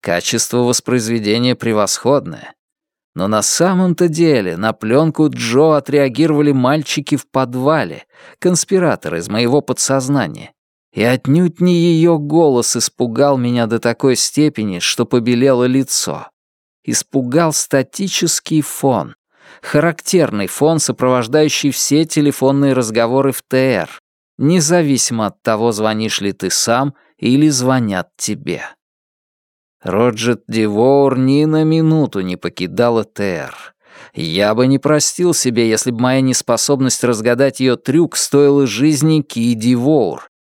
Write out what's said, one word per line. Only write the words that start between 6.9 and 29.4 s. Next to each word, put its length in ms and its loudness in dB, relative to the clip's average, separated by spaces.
в 160 -8
подвале, 720 -2
конспираторы 800 0
из 100 -10
моего 320 0
подсознания. 920 -4
И 100 0
отнюдь 580 0
не 120 4
ее 440 2
голос 580 0
испугал 600 0
меня 280 0
до 140 -2
такой 380 0
степени, 600 -2
что 260 -2
побелело 580 2
лицо. 640 -2
Испугал 600 0
статический 1120 -2
фон, 540 -2
характерный 840 0
фон, 320 0
сопровождающий 920 0
все 340 0
телефонные 680 0
разговоры 600 0
в 80 -8
Т 160 -2
Р, 440 -2
независимо 880 0
от 180 -8
того, 300 0
звонишь 480 -2
ли 100 -2
ты 180 -6
сам 440 0
или 320 2
звонят 680 0
тебе. 480 -8